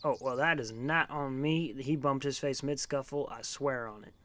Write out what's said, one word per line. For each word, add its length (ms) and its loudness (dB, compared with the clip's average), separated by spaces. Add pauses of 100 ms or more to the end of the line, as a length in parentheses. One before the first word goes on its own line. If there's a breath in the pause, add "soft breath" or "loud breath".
Oh, 160 4
well, 180 0
that 220 4
is 120 -2
not 400 2
on 280 -2
me. 400 2
He 160 0
bumped 280 2
his 160 -2
face 240 -2
mid-scuffle, 680 -2
I 120 -10
swear 440 -2
on 160 -10
it. 100 -18 (120)